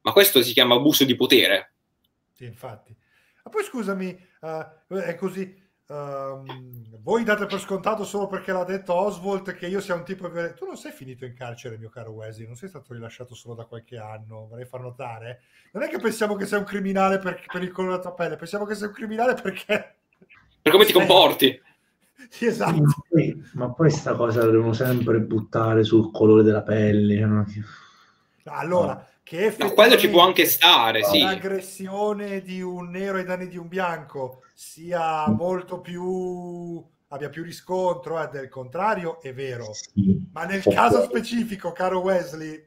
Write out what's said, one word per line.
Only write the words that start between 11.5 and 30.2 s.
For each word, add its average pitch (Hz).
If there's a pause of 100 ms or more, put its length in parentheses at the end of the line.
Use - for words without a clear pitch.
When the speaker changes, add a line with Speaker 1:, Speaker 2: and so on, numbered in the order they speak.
Speaker 2:
mio 110
caro 113
Wesley, 110
non 120
sei 190
stato 135
rilasciato 117
solo 120
da 117
qualche 117
anno, 110
vorrei 120
far 123
notare. 123 (320)
Non 226
è 320
che 311
pensiamo 208
che 196
sei 202
un 196
criminale 196
per, 180
per 180
il 180
colore 185
della 180
tua 180
pelle, 156
pensiamo 202
che 214
sei 202
un 196
criminale 226
perché - (640)
Speaker 1:
Per 151
come 202
ti 208
Speaker 2:
sei 185
Speaker 1:
comporti. 165 (680)
Speaker 2:
Sì, -
esatto. 170
Speaker 3:
Ma 147 (160)
poi, - (100)
ma 123
poi 160
sta -
cosa 117
la 113
devono 113
sempre 117
buttare 110
sul 110
colore 107
della 104
pelle, 104
cioè, 107
non 107 (1000)
Speaker 2:
Allora, 147
Speaker 3:
no. - (180)
Speaker 2:
che 202
Speaker 1:
No, 202
quello 226
ci -
può 170